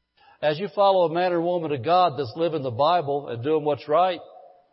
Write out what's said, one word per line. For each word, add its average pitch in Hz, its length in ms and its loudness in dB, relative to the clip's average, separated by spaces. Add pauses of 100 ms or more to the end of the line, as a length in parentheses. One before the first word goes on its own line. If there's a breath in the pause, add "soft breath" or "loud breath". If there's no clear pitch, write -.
(400 soft breath)
As 151 180 0
you 196 100 -6
follow 196 360 4
a 156 80 0
man 175 220 0
or 165 80 0
woman 170 280 -2
of 139 120 -4
God 165 340 2
that's 127 180 -6
living 160 280 -2
the 131 80 -6
Bible 143 580 0
and 117 140 -10
doing 151 200 0
what's 147 260 -2
right, 170 320 2 (520)